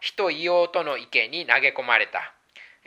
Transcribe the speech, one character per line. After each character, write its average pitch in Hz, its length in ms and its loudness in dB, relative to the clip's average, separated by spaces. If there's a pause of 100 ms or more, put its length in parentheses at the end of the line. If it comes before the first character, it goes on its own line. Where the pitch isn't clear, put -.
火 - 160 -8
と 190 140 0
硫 170 360 2
黄 170 60 -10
と 180 100 0
の 147 140 -4
池 117 320 -2
に 156 180 -8
投 120 140 4
げ 135 160 2
込 131 60 -6
ま 120 160 2
れ 104 80 2
た。」 - 260 -8 (540)